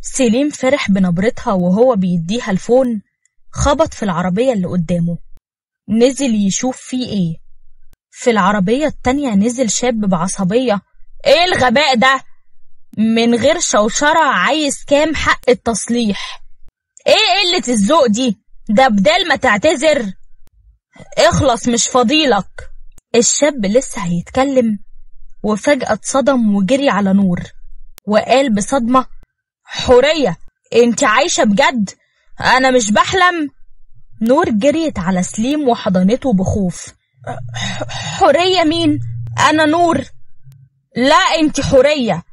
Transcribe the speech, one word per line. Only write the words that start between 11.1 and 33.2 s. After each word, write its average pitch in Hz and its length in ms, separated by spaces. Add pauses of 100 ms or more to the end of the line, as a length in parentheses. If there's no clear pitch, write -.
"ايه 311 180
الغباء 277 520
ده؟ 262 260 (760)
من 226 380
غير 277 240
شوشرة، 294 640
عايز 269 640
كام 294 280
حق - 340
التصليح؟ 233 920 (640)
ايه 392 340
قلة 349 320
الذوق 247 340
دي؟ 226 320 (300)
ده 254 180
بدال 262 400
ما 285 80
تعتذر." 262 800 (1040)
"اخلص، 226 500
مش 233 200
فضيلك." 254 840 (440)
الشاب 262 500
لسه 233 360
هيتكلم، 220 800 (640)
وفجأة 214 500
اتصدم 240 600
وجري 254 340
على 196 240
نور، 190 260 (680)
وقال 226 480
بصدمة: 254 500 (580)
"حورية، 254 720 (360)
انت 233 300
عايشة 285 400
بجد؟ 226 460 (520)
انا 262 300
مش 240 200
بحلم." 349 580 (720)